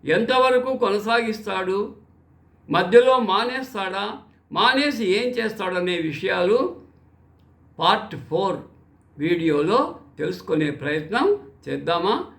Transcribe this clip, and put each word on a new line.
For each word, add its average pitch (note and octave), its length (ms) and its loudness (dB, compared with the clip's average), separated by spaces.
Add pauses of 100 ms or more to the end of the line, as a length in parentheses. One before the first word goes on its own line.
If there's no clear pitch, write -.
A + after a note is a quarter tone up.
ఎంతవరకు B3+ 720 2
కొనసాగిస్తాడు? G#3 1160 -2 (720)
మధ్యలో A#3 500 6
మానేస్తాడా? G#3 1000 -4 (320)
మానేసి B3 540 2
ఏం G#3+ 240 2
చేస్తాడనే F#3+ 680 -4
విషయాలు F3+ 640 0 (1200)
పార్ట్ F3+ 360 0 (140)
ఫోర్ F#3 280 -2 (600)
వీడియోలో E3 840 2 (180)
తెలుసుకునే D#3 540 -2
ప్రయత్నం D#3+ 680 0 (300)
చేద్దామా? E3+ 560 -2 (140)